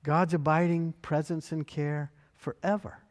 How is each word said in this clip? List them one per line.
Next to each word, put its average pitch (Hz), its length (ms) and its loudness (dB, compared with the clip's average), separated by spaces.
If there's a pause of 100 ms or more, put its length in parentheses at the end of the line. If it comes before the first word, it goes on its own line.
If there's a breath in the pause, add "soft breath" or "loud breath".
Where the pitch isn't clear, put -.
God's 165 320 2
abiding 165 680 2
presence 156 500 -2
and 156 140 -4
care 147 440 -4 (240 soft breath)
forever. - 640 -4 (120)